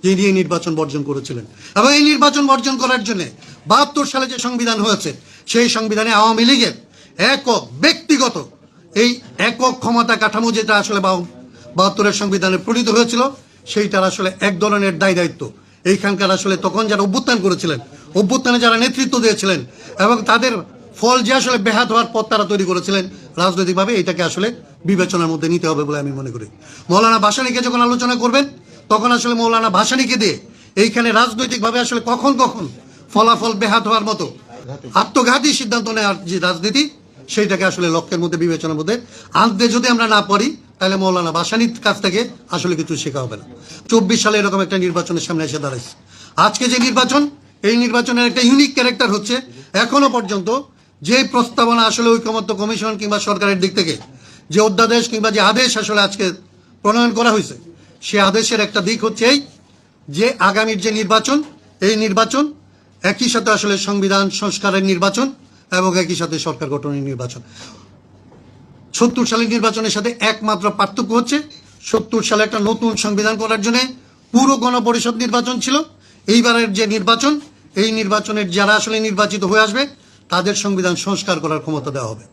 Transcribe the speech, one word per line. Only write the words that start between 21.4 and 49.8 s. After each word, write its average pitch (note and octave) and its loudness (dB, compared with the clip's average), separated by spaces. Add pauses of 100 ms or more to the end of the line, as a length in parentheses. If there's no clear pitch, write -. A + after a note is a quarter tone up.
আসলে B3 0
ব্যাহত A#3 0
হওয়ার A3+ 2
পথ A3 0
তারা G#3+ 2
তৈরি G3 0
করেছিলেন F#3 -2 (380)
রাজনৈতিকভাবে, F#3+ 0
এটাকে F3 -2
আসলে F3+ -2 (400)
বিবেচনার F3+ 0
মধ্যে D#3+ -2
নিতে E3+ 0
হবে D3 0
বলে D3 -4
আমি C#3+ -6
মনে C3+ -10
করি। A2 -12 (420)
মৌলানা A3 4
ভাসানীকে B3 0
যখন A#3+ 0
আলোচনা B3 0
করবেন, B3 2 (480)
তখন G#3+ 2
আসলে A#3+ 0
মৌলানা A3+ 2
ভাসানীকে B3 2
দিয়ে E3 0 (400)
এইখানে A3+ 2
রাজনৈতিকভাবে A#3 0
আসলে A#3+ -2 (100)
কখন B3 0 (100)
কখন A3+ -2 (460)
ফলাফল A3+ 2
ব্যাহত G#3+ 0
হওয়ার G#3+ 0
মতো F#3+ -4 (760)
আত্মঘাতী B3+ 2 (100)
সিদ্ধান্ত A3+ -4
নেওয়ার G3+ 0 (140)
যে F#3+ -2 (100)
রাজনীতি, F#3 -2 (500)
সেইটাকে F#3+ 0
আসলে F3 -4 (100)
লক্ষ্যের E3 -4
মধ্যে, F3 -2
বিবেচনার D#3+ -2
মধ্যে F#3 -2 (460)
আনতে A3 2 (100)
যদি A#3+ 0
আমরা A#3 2
না G#3 6 (100)
পারি, G3+ 2 (300)
তাহলে F#3+ 0
মৌলানা F3+ 0
ভাসানীর A3+ 0 (140)
কাছ G3+ 0
থেকে F#3+ 0 (360)
আসলে F3 -2
কিছু D#3+ -6
শেখা C#3 -6
হবে A2 -10
না। - -20 (460)
চব্বিশ A3+ 2
সালে G#3+ 2
এরকম G3 0
একটা F#3+ -4
নির্বাচনের E3+ -2
সামনে D#3+ -2
এসে C#3+ -6
দাঁড়াইছে। C3 -8 (540)
আজকে G#3+ 0
যে B3+ 0
নির্বাচন, B3+ 2 (460)
এই A3+ 2
নির্বাচনের A#3+ 0
একটা B3+ 0
ইউনিক C#4 4
ক্যারেক্টার B3 0
হচ্ছে, B3 -4 (500)